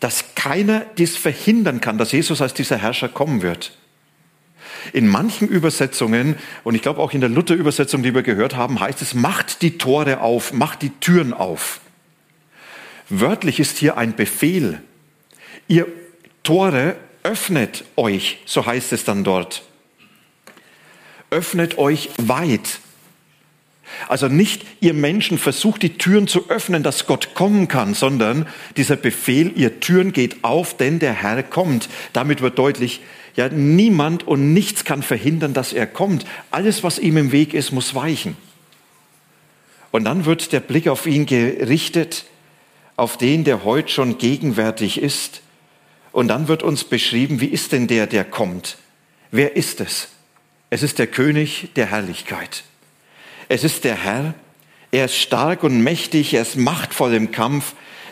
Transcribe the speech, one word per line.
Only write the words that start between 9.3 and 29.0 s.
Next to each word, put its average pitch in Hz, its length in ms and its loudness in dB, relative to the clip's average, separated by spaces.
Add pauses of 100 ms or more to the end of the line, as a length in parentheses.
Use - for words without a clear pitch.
die 170 160 2
Tore 139 420 2
auf, 113 320 0
macht 139 300 -2
die 143 80 -2
Türen 170 420 2
auf.“ - 480 -6 (1300)
Wörtlich 151 540 0
ist - 160 -2
hier 143 180 2
ein 117 180 0
Befehl. 120 680 0 (880)
„Ihr 170 180 4 (540)
Tore, 165 560 2 (240)
öffnet 175 640 -2 (100)
euch“, 104 500 0
so 127 200 0
heißt 123 260 -2
es 120 140 -4
dann 101 180 0
dort. 92 400 -2 (1700)
„Öffnet 170 480 -2
euch 147 400 0
weit.“ 127 600 0 (1300)
Also 135 200 2
nicht, 160 380 2 (140)
„Ihr 165 140 4
Menschen, 151 440 0
versucht 202 460 0
die 160 160 0
Türen 202 280 4
zu - 220 0
öffnen, 170 320 0
dass 139 240 -2
Gott - 300 0
kommen 196 320 4
kann“, 104 260 0
sondern 135 540 0 (280)
dieser 139 200 2
Befehl, 139 600 0